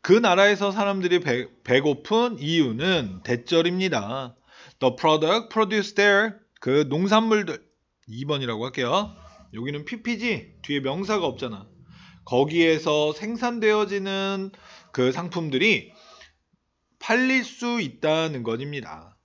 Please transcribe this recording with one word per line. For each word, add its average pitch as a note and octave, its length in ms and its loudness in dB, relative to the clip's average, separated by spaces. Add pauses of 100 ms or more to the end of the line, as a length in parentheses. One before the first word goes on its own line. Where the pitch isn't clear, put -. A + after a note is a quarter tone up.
그 F3 120 4
나라에서 G3+ 580 4
사람들이 F#3+ 500 0
배-, B2 260 -2 (160)
배고픈 D3+ 720 0
이유는 C#3+ 880 0
대절입니다. C3+ 1120 -2 (440)
"The B2+ 160 2
product D#3+ 540 2
produced G#3+ 460 0
there." G#3 380 4 (260)
그 C#3+ 300 2
농산물들, G3 760 0 (400)
이 A#2 200 -12
번이라고 B2+ 380 -4
할게요. C3+ 520 -2 (400)
여기는 C#3+ 280 -8
피피지? A3 760 -6
뒤에 C#3+ 200 -4
명사가 F3+ 440 -4
없잖아. A#2 420 -8 (560)
거기에서 D#3 920 2
생산되어지는 G3+ 1400 -2 (400)
그 B2+ 200 2
상품들이 E3 800 -2 (1080)
팔릴 B3+ 440 0
수 A#3+ 380 -6
있다는 D3+ 600 -2
것입니다. A#2 800 -8